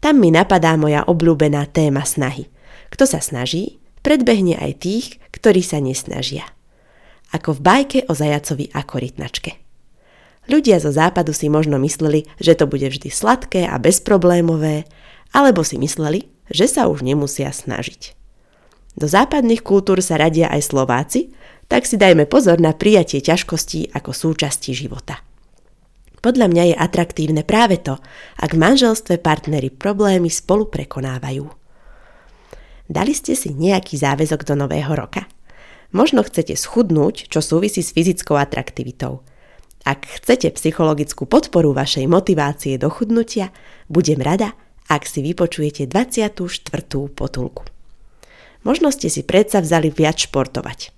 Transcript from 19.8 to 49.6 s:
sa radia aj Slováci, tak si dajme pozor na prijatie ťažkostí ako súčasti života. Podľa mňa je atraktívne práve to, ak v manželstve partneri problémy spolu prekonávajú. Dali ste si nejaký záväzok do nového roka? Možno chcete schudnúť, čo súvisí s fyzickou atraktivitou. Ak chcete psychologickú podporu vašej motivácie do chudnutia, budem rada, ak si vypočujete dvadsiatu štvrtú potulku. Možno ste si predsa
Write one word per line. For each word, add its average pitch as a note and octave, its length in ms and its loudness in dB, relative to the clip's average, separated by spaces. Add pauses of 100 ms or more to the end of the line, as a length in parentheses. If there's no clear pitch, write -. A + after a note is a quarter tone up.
sa D#3+ 160 0
radia D#3+ 320 2
aj D3 160 -2
Slováci, C3 640 -2 (320)
tak - 240 -2
si A3+ 80 -2
dajme F3 320 6
pozor F#3+ 320 4
na D#3+ 160 2
prijatie F3 480 2
ťažkostí E3 720 -2
ako - 160 -10
súčasti D#3 560 -4
života. B2 480 -10 (1040)
Podľa A#3+ 240 4
mňa E3+ 260 4
je - 60 2
atraktívne D#3+ 640 -2
práve G3 400 2
to, C3+ 160 -6 (400)
ak - 160 -4
v D#3+ 80 2
manželstve A3 560 2
partneri D#3 560 -2
problémy G3 560 0
spolu G#3 400 -2
prekonávajú. C3+ 800 -10 (1400)
Dali F#3 320 -2
ste - 160 -4
si - 160 -4
nejaký E3 480 -2
záväzok D3 480 -2
do D3 80 -2
nového C#3+ 400 -4
roka? - 320 -8 (640)
Možno A#3+ 320 2
chcete - 320 -4
schudnúť, - 800 -2
čo D#3 80 0
súvisí F#3 400 -2
s - 160 -4
fyzickou E3+ 400 0
atraktivitou. B2+ 880 -6 (600)
Ak C#3 200 -4
chcete - 480 -2
psychologickú D3+ 760 -2
podporu E3+ 440 2
vašej C3+ 360 -2
motivácie D3+ 680 0
do C#3+ 120 -2
chudnutia, A3+ 640 -4 (360)
budem D#3 320 2
rada, G3 320 -2 (320)
ak D3 200 -2
si C#3 200 -8
vypočujete D3+ 640 -4
dvadsiatu G#3+ 560 -2
štvrtú - 680 -10
potulku. - 520 -8 (1000)
Možno D#4 240 2
ste G#3 240 -4
si C#3+ 80 -6
predsa G3+ 400 2